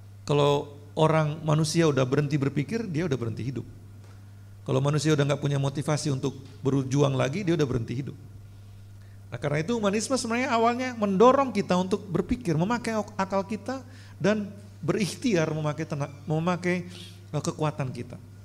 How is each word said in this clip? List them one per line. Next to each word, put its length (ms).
Kalau 480
orang 480
manusia 400
udah 240
berhenti 320
berpikir, 480
dia 160
udah 160
berhenti 240
hidup. 240
Kalau 160
manusia 320
udah 160
nggak 160
punya 160
motivasi 560
untuk 160
berjuang 480
lagi, 320
dia 80
udah 160
berhenti 240
hidup. 240
Nah, 80
karena 240
itu 160
humanisme 400
sebenarnya 400
awalnya 400
mendorong 560
kita 240
untuk 320
berpikir, 480
memakai 400
ok-, 160
akal 320
kita 400
dan 320
berikhtiar 720
memakai 320
tena-, 240
memakai, 640
eh, 160
kekuatan 480
kita. 240